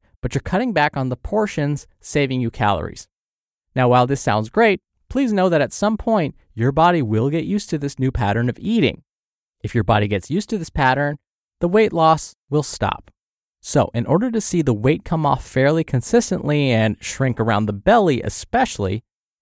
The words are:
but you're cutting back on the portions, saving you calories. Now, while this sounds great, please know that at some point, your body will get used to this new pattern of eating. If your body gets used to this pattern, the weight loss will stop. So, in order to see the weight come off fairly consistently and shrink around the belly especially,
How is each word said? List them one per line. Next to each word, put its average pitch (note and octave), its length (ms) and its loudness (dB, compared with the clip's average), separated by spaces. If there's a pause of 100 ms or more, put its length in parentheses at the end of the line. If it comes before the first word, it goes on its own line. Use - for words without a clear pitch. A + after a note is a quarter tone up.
(220)
but - 120 -6
you're D3 60 -4
cutting A3+ 320 -2
back D3 240 0
on C3 140 -2
the A#2+ 60 -6
portions, D3+ 680 -4 (140)
saving C3 400 -2
you A2+ 100 -2
calories. - 560 -2 (680)
Now, B2+ 140 4
while B2 160 4
this C3+ 160 -4
sounds G#2+ 260 -2
great, G#3+ 320 2 (300)
please B3+ 220 -2
know F#3 180 2
that D#3+ 100 2
at B2+ 120 -2
some G#3+ 240 -2
point, G3+ 380 -2 (200)
your A#2+ 180 0
body E3 300 4
will A2 280 0
get D#3 140 -2
used G3 260 -4
to D#3+ 80 -2
this C#3 200 -6
new C3 120 0
pattern C3 380 0
of - 100 -4
eating. G3 440 0 (600)
If - 120 -6
your A2 100 2
body G#2+ 240 2
gets G2 220 -4
used F#3 200 -2
to A3 80 -2
this E3 120 -10
pattern, C#3+ 480 0 (420)
the F3 80 0
weight G#3 240 2
loss D#3+ 420 2 (160)
will D3 140 0
stop. - 460 -4 (500)
So, - 320 0
in A#2 140 -2
order G#3+ 240 2
to A3+ 100 -2
see E3+ 220 0
the C3+ 120 0
weight C3 300 0
come D#3+ 220 -2
off C#3 180 0
fairly D3 400 0
consistently D3 840 0
and A2 300 2
shrink - 380 -4
around A2 280 0
the G#2 60 -2
belly F3+ 500 2
especially, A2+ 800 -4 (400)